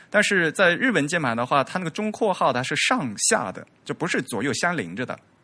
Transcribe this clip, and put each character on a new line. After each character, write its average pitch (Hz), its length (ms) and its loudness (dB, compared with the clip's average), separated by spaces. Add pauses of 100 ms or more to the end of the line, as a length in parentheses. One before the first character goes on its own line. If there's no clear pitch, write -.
(100)
但 208 120 4
是 175 300 2
在 175 220 4
日 254 160 0
文 147 180 2
键 170 120 -2
盘 123 140 0
的 120 120 0
话， 139 180 4
它 - 140 -6
那 180 60 -6
个 160 60 -6
中 214 220 -4
括 214 180 0
号 175 220 2
它 123 100 -2
是 147 140 -4
上 185 400 0
下 143 340 0
的， - 160 -12 (200)
就 143 80 -6
不 151 120 -4
是 196 140 -2
左 117 220 -4
右 135 100 0
相 175 240 0
邻 90 180 -6
着 120 120 -6
的。 104 120 -8 (260)